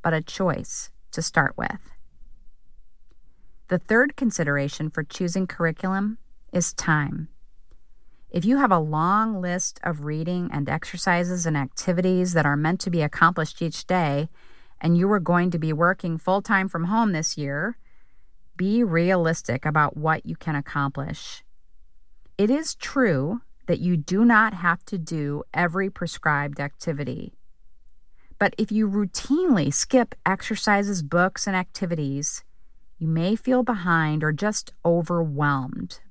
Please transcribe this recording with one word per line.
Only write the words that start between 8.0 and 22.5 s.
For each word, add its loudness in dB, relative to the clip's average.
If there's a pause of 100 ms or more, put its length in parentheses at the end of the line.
If -2
you 4
have 6
a 6
long 2
list -4
of -4
reading -2
and -2
exercises 0
and 2
activities 2
that 6
are 4
meant 2
to -4
be 2
accomplished 2
each -6
day, 2 (520)
and 4
you 4
are 4
going 2
to 0
be 0
working 2
full-time 2
from -2
home 2
this -2
year, -4 (760)
be 2
realistic 2
about 2
what 0
you -6
can -4
accomplish. -4 (920)
It 4